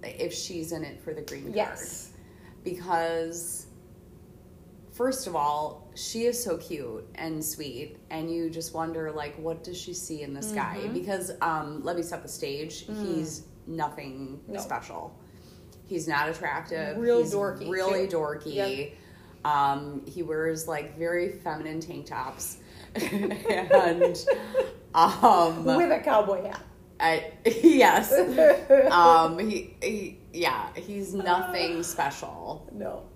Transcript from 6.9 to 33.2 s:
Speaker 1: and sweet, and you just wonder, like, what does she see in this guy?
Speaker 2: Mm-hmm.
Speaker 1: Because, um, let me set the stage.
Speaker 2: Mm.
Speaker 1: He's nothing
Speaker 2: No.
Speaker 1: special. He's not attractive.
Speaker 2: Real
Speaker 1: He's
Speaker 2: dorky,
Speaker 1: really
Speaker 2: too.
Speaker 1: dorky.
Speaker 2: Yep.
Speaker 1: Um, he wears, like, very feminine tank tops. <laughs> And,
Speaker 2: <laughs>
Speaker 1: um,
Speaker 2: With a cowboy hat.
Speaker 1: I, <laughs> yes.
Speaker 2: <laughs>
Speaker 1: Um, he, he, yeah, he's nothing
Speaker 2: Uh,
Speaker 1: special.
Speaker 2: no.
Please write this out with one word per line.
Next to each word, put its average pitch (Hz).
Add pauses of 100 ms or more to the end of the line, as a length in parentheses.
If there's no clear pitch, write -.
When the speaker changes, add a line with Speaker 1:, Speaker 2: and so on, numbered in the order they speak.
Speaker 1:
and 160
sweet, 147 (120)
and 160
you 165
just 160
wonder, 160
like, 147
what 165
does 180
she 175
see 156
in 139
this 214
guy? 143
Speaker 2:
Mm-hmm. 214
Speaker 1:
Because, 185 (100)
um, 156
let 175
me 175
set 165
the -
stage. 151
Speaker 2:
Mm. 208
Speaker 1:
He's 156 (240)
nothing 143
Speaker 2:
No. 104
Speaker 1:
special. 98 (680)
He's 160
not 151
attractive. 160
Speaker 2:
Real 233
Speaker 1:
He's 156
Speaker 2:
dorky, 202
Speaker 1:
really 185
Speaker 2:
too. 170
Speaker 1:
dorky. 151
Speaker 2:
Yep. 143 (540)
Speaker 1:
Um, 143
he 175
wears, 156
like, 151
very 175
feminine 156
tank 143
tops. 131 (160)
<laughs> -
And, 349 (340)
Speaker 2:
<laughs> -
Speaker 1:
um, 165
Speaker 2:
With 269
a -
cowboy 202
hat. - (360)
Speaker 1:
I, 160
<laughs> -
yes. 226 (800)
Speaker 2:
<laughs> -
Speaker 1:
Um, 165
he, 202
he, 202 (140)
yeah, 131
he's 190
nothing 180
Speaker 2:
Uh, 170
Speaker 1:
special. 147
Speaker 2:
no. - (120)